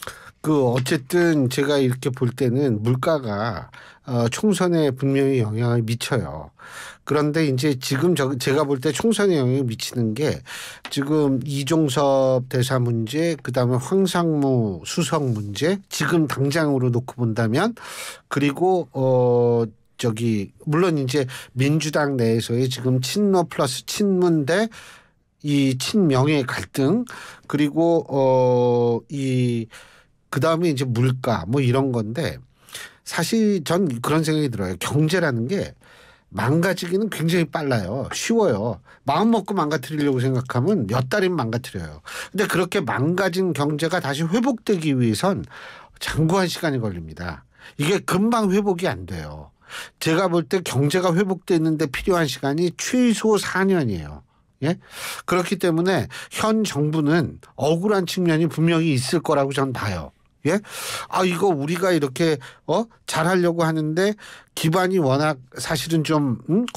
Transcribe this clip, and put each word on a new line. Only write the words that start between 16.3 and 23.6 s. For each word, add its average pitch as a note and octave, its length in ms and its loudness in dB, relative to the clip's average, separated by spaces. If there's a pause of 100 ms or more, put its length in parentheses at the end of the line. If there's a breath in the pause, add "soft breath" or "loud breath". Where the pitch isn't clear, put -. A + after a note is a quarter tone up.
놓고 A#2+ 240 -2
본다면, A#2+ 600 0 (540 loud breath)
그리고, D3+ 640 0
어, B2 720 4 (320)
저기 A2 560 -2 (140)
물론 D#3+ 320 2
이제 C3+ 260 0 (300 loud breath)
민주당 D3 640 0
내에서의 A#2 500 0
지금 B2+ 320 0
친노 F#3+ 440 2
플러스 D3 420 -4